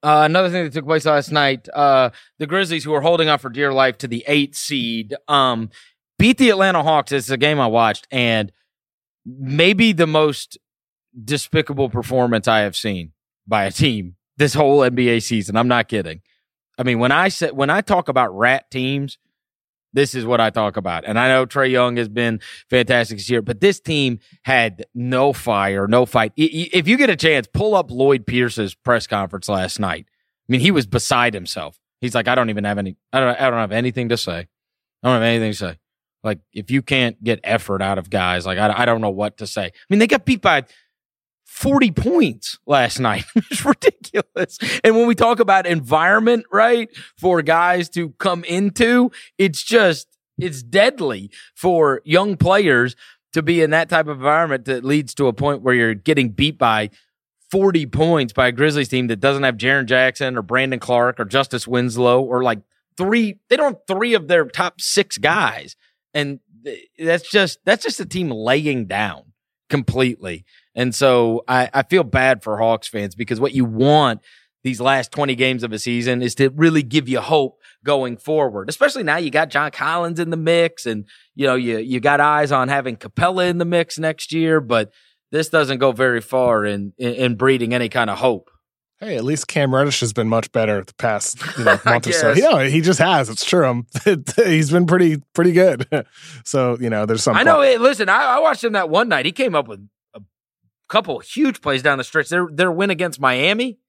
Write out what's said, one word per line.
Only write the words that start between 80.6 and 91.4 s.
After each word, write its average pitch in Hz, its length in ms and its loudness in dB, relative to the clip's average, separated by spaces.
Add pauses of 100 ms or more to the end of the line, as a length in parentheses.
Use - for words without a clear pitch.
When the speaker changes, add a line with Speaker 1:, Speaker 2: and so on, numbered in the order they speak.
Speaker 1:
and, 107 200 -6 (300)
you 139 120 -4
know, 127 80 2
you, 117 240 -2
you 123 200 -6
got 143 220 2
eyes 147 300 2
on 127 180 0
having 131 280 -4
Capela 180 520 -2
in 175 100 -2
the 170 60 0
mix 170 340 -2
next 160 340 -6
year, 160 280 2
but 110 300 -2 (400)
this 156 180 -2
doesn't 139 280 2
go 131 160 2
very 120 280 0
far 120 440 0
in, 101 320 -4
in, 120 160 -4
in 123 220 -2
breeding 123 380 0
any 123 160 -2
kind 117 200 -2
of 95 80 -6
hope. 117 320 -2 (500)
Speaker 2:
Hey, 202 160 -8
at 117 80 -6
least 147 240 -4
Cam 139 280 0
Reddish 139 260 0
has 117 100 -2
been 110 160 -2
much 113 240 -2
better 107 320 0
the - 120 -20
past, - 420 -4 (200)